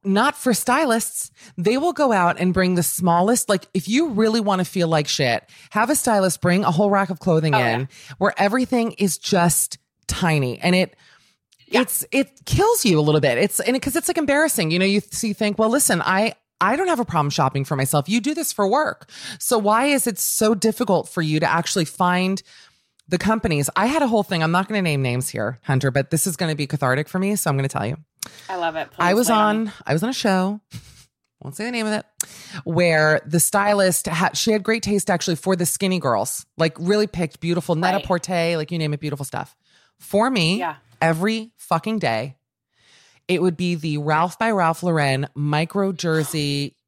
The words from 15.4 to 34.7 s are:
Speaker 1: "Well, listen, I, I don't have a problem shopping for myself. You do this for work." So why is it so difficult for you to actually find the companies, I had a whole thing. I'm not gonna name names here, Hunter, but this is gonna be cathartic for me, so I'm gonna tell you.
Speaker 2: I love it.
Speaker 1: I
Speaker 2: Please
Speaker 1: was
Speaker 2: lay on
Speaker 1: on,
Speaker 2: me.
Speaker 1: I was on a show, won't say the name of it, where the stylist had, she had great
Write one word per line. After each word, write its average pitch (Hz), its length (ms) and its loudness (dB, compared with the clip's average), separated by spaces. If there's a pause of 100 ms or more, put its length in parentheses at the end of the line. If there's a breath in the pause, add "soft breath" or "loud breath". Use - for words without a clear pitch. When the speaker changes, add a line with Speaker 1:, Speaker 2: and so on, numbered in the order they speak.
Speaker 1:
"Well, 220 120 2
listen, 233 340 2
I, 196 300 0 (280)
I 202 140 2
don't 370 140 0
have 294 100 0
a 233 60 0
problem 151 260 0
shopping 139 340 0
for 147 100 -4
myself. 135 320 0
You 226 140 0
do 277 140 -2
this 330 180 -6
for 202 140 0
work." 277 420 -2 (300 loud breath)
So - 180 0
why 220 280 2
is 285 220 2
it 202 120 -6
so - 340 0
difficult 208 560 0
for - 140 -4
you 151 160 0
to 160 100 0
actually 165 360 0
find 185 560 0 (680 soft breath)
the 175 80 0
companies, 175 580 0
I 196 120 2
had 302 140 0
a 277 60 2
whole 214 160 2
thing. 175 200 -2
I'm 160 80 0
not 185 180 0
gonna 214 120 -2
name 147 200 0
names 127 280 -2
here, 113 340 -6
Hunter, 135 280 0
but 135 200 -2
this 165 160 0
is 165 100 -6
gonna 160 180 0
be 143 120 -4
cathartic 139 420 -2
for 185 100 -4
me, 202 160 0
so 180 140 -2
I'm 139 80 0
gonna 139 100 0
tell - 180 -4
you. 139 120 -6 (520 loud breath)
Speaker 2:
I 190 60 -6
love 165 200 -4
it. 156 120 -6 (100)
Speaker 1:
I 175 140 2
Speaker 2:
Please 196 60 4
Speaker 1:
was 247 120 2
Speaker 2:
lay 233 60 4
on 214 60 4
Speaker 1:
on, 214 240 2
Speaker 2:
me. 208 60 -8 (140)
Speaker 1:
I - 80 -2
was 160 100 0
on 233 60 -2
a 269 40 -4
show, 196 480 0 (800 loud breath)
won't 139 140 -14
say 214 100 -8
the 247 60 -6
name 226 160 -4
of 214 60 -2
it, 214 120 -4 (600 loud breath)
where 160 600 4
the 160 140 2
stylist 202 680 2
had, 165 300 -2
she - 140 0
had 214 120 2
great 226 200 -2